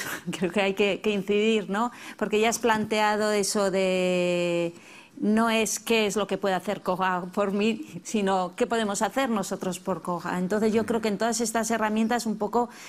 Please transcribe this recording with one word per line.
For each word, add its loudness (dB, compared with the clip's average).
<laughs> -8
creo -2
que 0
hay 2
que, 2
que 2
incidir, 2
¿no? -2
Porque 0
ya 4
has 0
planteado 2
eso 2
de, 2
no 4
es 0
qué 2
es -2
lo 2
que -4
puede 0
hacer -4
Coja -2
por 0
mí, -2
sino 0
qué 2
podemos 0
hacer 0
nosotros -4
por -4
Coja. -4
Entonces, 2
yo 2
creo 0
que -2
en -2
todas 0
estas -2
herramientas 0
un -4
poco 0